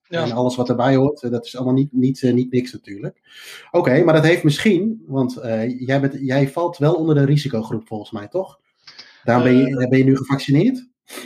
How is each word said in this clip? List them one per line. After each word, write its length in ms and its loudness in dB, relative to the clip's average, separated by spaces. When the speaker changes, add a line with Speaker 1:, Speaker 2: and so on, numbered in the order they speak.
Speaker 1:
Ja. 160 -6
Speaker 2:
en 80 -4
alles 240 -2
wat 140 -2
erbij 260 2
hoort, 280 0
eh, 80 -6
dat 140 -6
is 100 -16
allemaal 180 -4
niet, 180 0
niet, 320 0
eh, 100 2
niet 180 0
niks 200 -2
natuurlijk. 500 -14
Oké, 320 2
maar 100 4
dat 100 4
heeft 200 2
misschien, 640 0
want, 300 -2
eh, 500 -4
jij 140 0
bent, 180 -2
jij 300 0
valt 280 -4
wel 160 2
onder 220 0
de 100 4
risicogroep 640 -2
volgens 240 -12
mij, 160 -12
toch? 320 -8
Daarom 200 2
ben 140 6
je, 220 2
Speaker 1:
Eh, 100 -2
Speaker 2:
ben 80 2
je 60 4
nu 140 4
gevaccineerd? 720 0